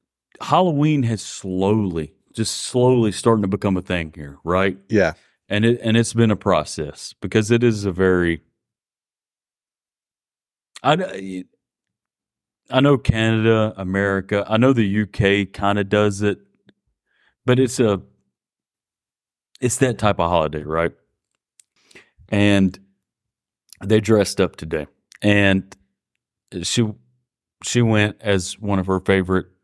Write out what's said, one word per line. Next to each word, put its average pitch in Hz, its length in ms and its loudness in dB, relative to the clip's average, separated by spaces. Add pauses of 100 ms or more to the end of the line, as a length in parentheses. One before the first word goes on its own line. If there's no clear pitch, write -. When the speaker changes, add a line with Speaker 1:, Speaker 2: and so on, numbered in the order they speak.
(420)
Speaker 1:
Halloween 151 640 2
has 117 180 -2
slowly, 95 920 -2 (200)
just 110 300 -4
slowly 123 480 2
starting 110 300 0
to 101 60 -2
become 98 300 -2
a 90 40 -4
thing 85 340 -6
here, 71 280 -14
right? 95 340 0 (120)
Speaker 2:
Yeah. 92 240 2 (340)
Speaker 1:
And 104 180 0
it, 117 160 2
and 113 140 0
it's 117 180 0
been 113 180 2
a 104 40 2
process - 840 -4
because 104 300 -2
it 117 120 2
is 107 220 0
a 98 60 -2
very, 87 500 0 (2500)
I 143 120 2
kn-, 95 500 -10 (1200)
I 135 120 0
know 143 160 4
Canada, 110 800 2
America, 98 680 -2
I 110 100 0
know 131 160 4
the 113 100 2
U 104 220 0
K 101 400 0
kinda 101 380 -2
does 101 380 0
it, 104 180 -2 (1080)
but 123 140 2
it's 131 200 -2
a, 104 220 2 (1600)
it's 123 160 -2
that 127 220 0
type 104 200 0
of 85 100 0
holiday, 78 340 0
right? 80 280 -2 (1400)
And 101 480 2 (1080)
they 107 160 2
dressed 104 420 2
up 90 140 -2
today, 80 320 -8 (340)
and 101 540 2 (880)
she, 113 240 -2 (760)
she - 200 0
went 107 360 2
as 98 400 -2
one 101 200 -2
of 90 80 -4
her 95 120 0
favorite 92 480 0 (160)